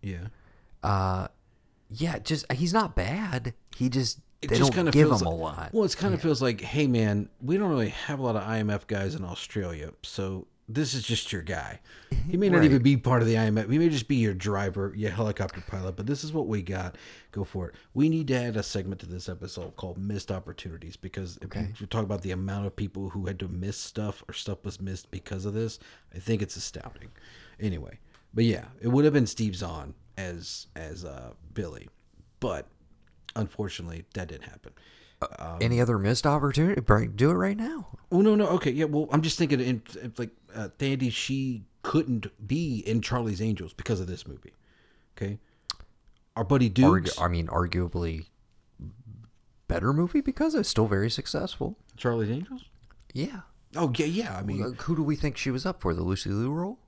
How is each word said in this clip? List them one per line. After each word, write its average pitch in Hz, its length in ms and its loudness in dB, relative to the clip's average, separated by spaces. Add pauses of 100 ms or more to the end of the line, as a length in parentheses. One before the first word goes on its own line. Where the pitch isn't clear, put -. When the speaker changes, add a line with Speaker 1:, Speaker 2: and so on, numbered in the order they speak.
Speaker 1:
Yeah. 92 260 -6 (560)
Speaker 2:
Uh, 95 440 2 (600)
yeah, 131 300 -2
just, 147 340 -4
he's 160 200 0
not 208 220 2
bad. 127 600 -2 (220)
He 127 120 0
just 127 320 0 (220)
Speaker 1:
it - 80 -8
Speaker 2:
they 113 80 4
Speaker 1:
just 135 140 8
Speaker 2:
don't - 40 2
Speaker 1:
kinda 170 160 4
Speaker 2:
give 151 160 8
Speaker 1:
feels 113 140 4
Speaker 2:
him 85 60 0
a - 60 0
Speaker 1:
like, 80 240 -6
Speaker 2:
lot. - 160 -8
Speaker 1:
well, 220 100 4
it's 185 100 2
kinda 190 220 0
Speaker 2:
Yeah. - 60 -4
Speaker 1:
feels 151 200 2
like, 120 180 2
"Hey, 143 260 0
man, 107 420 4 (120)
we 147 180 0
don't 202 120 0
really 123 200 2
have - 280 -6
a 135 40 -4
lot 117 140 0
of 101 60 -2
I 110 160 -2
M 107 120 0
F - 160 -2
guys 98 280 -2
in 101 100 -6
Australia, 87 680 -6 (100)
so 95 440 -6 (240)
this 131 240 0
is 123 80 -4
just - 300 -2
your 92 100 -4
guy." - 380 -8 (300)
Speaker 2:
<laughs> - 180 0
Speaker 1:
He 175 80 0
may 196 140 4
not 175 80 8
Speaker 2:
Right. 156 80 8
Speaker 1:
even 135 160 8
be 139 160 8
part 120 240 4
of 117 60 4
the 113 100 4
I 113 80 4
M 107 100 4
F. 107 140 0
He 143 80 4
may 170 100 6
just 139 180 0
be 139 100 2
your 110 180 2
driver, 98 600 -2
your 104 160 -2
helicopter 101 560 -2
pilot, 92 300 -6
but 104 100 -6
this 139 180 -2
is 151 80 -8
what 156 140 -2
we 107 160 0
got. 90 340 -6 (360)
Go 101 100 -4
for 92 280 -6
it. - 40 -20 (200)
We 151 160 4
need 160 180 0
to 135 60 2
add 120 220 0
a 104 60 -2
segment 95 380 -6
to - 60 -16
this 87 240 -10
episode 90 460 -12
called 90 220 -10
"Missed 98 320 -4
Opportunities" 85 680 -10
because 90 420 -10
if - 80 -14
Speaker 2:
Okay. 98 320 -6
Speaker 1:
you 104 80 -10
talk 110 180 -2
about 98 180 -4
the 95 100 -4
amount 98 340 -4
of 98 100 -8
people 95 340 -6
who 92 160 -6
had 95 120 -6
to 95 100 -6
miss 90 300 -6
stuff - 500 -6
or - 60 -12
stuff - 280 -8
was 98 180 -8
missed 95 300 -8
because 95 360 -8
of 101 80 -4
this, 110 240 -4 (360)
I 85 40 -10
think 104 240 0
it's - 140 -6
astounding. - 560 -12 (460)
Anyway, 90 400 -4 (360)
but 113 100 4
yeah, 110 220 2 (140)
it 117 80 -2
would 135 180 6
have 147 80 6
been 131 120 6
Steve 104 300 -2
Zahn 82 380 -8 (240)
as, 87 480 -8 (100)
as, 80 280 -12
uh, 65 280 -14 (220)
Billy, 87 340 -8 (520)
but 92 280 -4 (680)
unfortunately, 87 680 -6 (100)
that 90 140 -6
didn't 71 220 -14
happen. - 220 -20 (500)
Speaker 2:
Uh, - 40 -4 (120)
Speaker 1:
Um, 82 240 -8
Speaker 2:
any 120 180 4
other 117 180 4
missed 104 280 2
opportunity? 147 540 4
Bring, 110 320 6
do 123 180 6
it 175 40 6
right 190 220 2
now. 240 300 -6 (260)
Speaker 1:
Oh, 180 80 8
no, 214 140 10
no. 208 140 6
Okay, 165 220 2
yeah, 147 140 2
well, 147 280 2
I'm 151 100 6
just 160 160 0
thinking, 143 220 4
in, 123 220 0 (200)
in, 120 160 -10
like, 120 120 -4 (240)
uh, 107 140 -6 (100)
Thandi, 135 320 0
she 131 540 -4 (180)
couldn't 131 440 0 (200)
be 139 340 0
in 110 200 0
Charlie's 110 400 -2
Angels 104 320 -2
because - 280 -4
of 90 60 -4
this 87 200 -8
movie. - 260 -16 (640)
Okay? 104 220 -6 (1000)
Our 113 80 0
buddy 123 260 6
Speaker 2:
Argu-, 147 340 6
Speaker 1:
Dukes. - 160 -4
Speaker 2:
I 87 80 2
mean, 85 200 0
arguably 85 800 0 (1400)
better 107 260 2
movie 175 280 2
because 302 340 0
it's 262 140 2
still 110 180 4
very 104 240 2
successful. - 680 -4 (180)
Speaker 1:
Charlie's 117 340 0
Angels? 180 340 -6 (480)
Speaker 2:
Yeah. 185 280 -6 (360)
Speaker 1:
Oh, 156 200 2
yeah, 151 100 2
yeah. 175 300 -4
I 90 60 -6
mean, - 180 -4
Speaker 2:
Well, 127 120 -4
who 160 240 -4
do 160 60 0
we 147 140 0
think 147 200 -2
she - 140 -4
was 131 160 -2
up 185 140 -4
for? 87 140 0
The 85 80 -4
Lucy 92 280 -2
Liu 110 200 -2
role? 180 380 -6